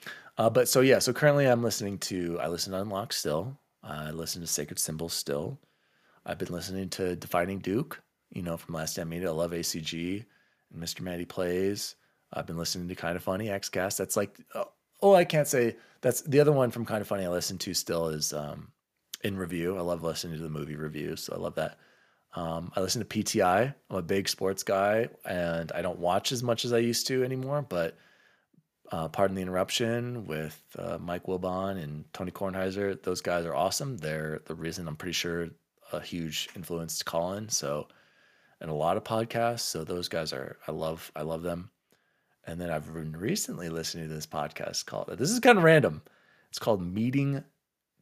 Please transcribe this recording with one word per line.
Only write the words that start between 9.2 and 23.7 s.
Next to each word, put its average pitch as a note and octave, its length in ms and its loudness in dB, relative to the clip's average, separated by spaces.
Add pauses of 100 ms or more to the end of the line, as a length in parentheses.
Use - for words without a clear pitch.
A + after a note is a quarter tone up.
I E2 40 0
love E2+ 200 0
A E2+ 100 -2
C E2 180 -4
G E2+ 440 -4 (480)
and D#2+ 80 -10
Mister E2+ 240 -6
Matty F2 200 -4
Plays. F#2+ 720 0 (380)
I've - 140 -6
been E2+ 120 -6
listening F2 300 -4
to F#2 80 -6
Kinda F2 240 -2
Funny, G2 260 -2
Xcast. G2 500 -2
That's F#2+ 200 -2
like, G#2 240 -2 (160)
uh, - 80 -2 (380)
oh, G3+ 120 10
I F3 100 10
can't D3+ 220 2
say, A#2+ 300 4 (240)
that's B2 220 2
the C#3+ 180 6
other D3 100 8
one C3 220 6
from A#2 120 -2
Kinda G#2 200 0
Funny G2 220 -2
I - 20 0
listen F2 300 0
to F#2 140 -4
still E2 360 0
is, D#2 240 -2
um, D2+ 400 -8 (500)
In G2+ 140 -2
Review. F2+ 420 -2
I F2+ 40 -2
love F2 200 0
listening E2 340 -4
to D#2+ 60 -6
the D#2+ 80 -6
movie D2+ 240 -6
reviews. D2+ 480 -6
So - 100 -8
I F2+ 60 -6
love F2 160 -4
that. D#2 240 -4 (560)
Um, E2+ 400 -4
I G2+ 60 0
listen F#2 180 0
to G#2 80 -4
P G#2+ 160 -2
T G#2+ 180 2
I. F#2 220 6 (260)